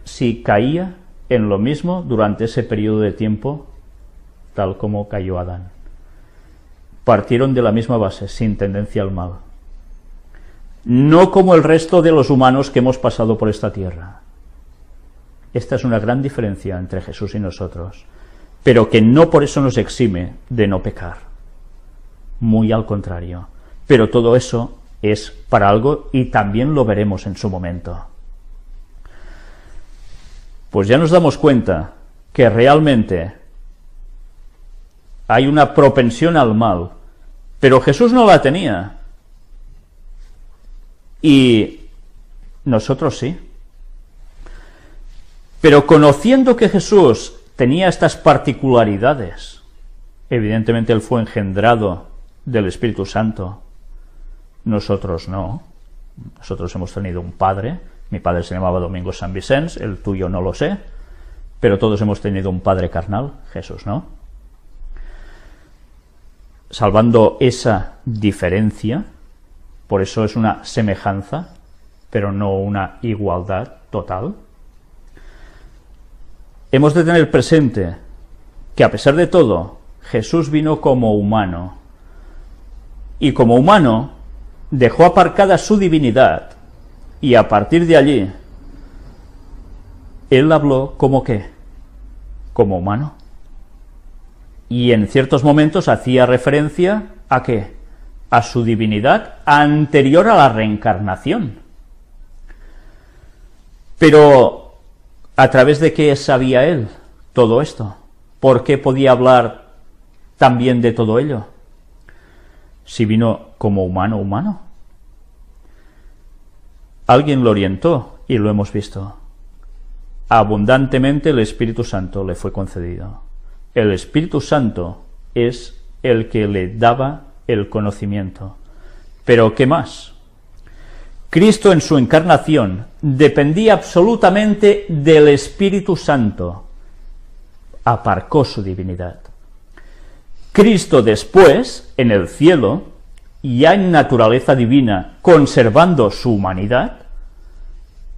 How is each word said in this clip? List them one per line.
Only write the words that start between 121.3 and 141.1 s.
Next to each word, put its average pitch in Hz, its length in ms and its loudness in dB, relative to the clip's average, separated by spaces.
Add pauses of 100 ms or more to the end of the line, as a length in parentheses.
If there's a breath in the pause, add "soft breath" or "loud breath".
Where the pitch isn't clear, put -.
Espíritu 113 440 -4
Santo 95 400 -8
le 95 120 -6
fue 95 160 -10
concedido. 90 680 -12 (520)
El 107 180 2
Espíritu 147 480 -4
Santo 101 640 -4 (300)
es 123 480 -4 (200)
el 113 280 0
que 107 180 -2
le 98 280 -4
daba 131 480 0 (240)
el 104 220 -2
conocimiento. 101 880 -8 (680 soft breath)
Pero, 113 280 4
¿qué 127 120 0
más? - 480 -4 (1160 soft breath)
Cristo 208 420 4
en 160 100 4
su 156 160 0
encarnación 131 880 0 (160)
dependía 151 720 2
absolutamente 208 1120 2
del 151 420 6
Espíritu 190 640 0
Santo. 98 720 -4 (1160)
Aparcó 117 640 -2
su - 160 -10
divinidad. 92 580 -10 (1300 soft breath)
Cristo 196 480 6
después, 175 960 4